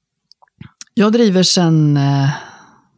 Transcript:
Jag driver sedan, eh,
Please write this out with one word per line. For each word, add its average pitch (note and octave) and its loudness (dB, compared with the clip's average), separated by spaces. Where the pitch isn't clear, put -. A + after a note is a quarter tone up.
Jag G#3+ 0
driver G#3 2
sedan, D#3+ 0
eh, C#3 0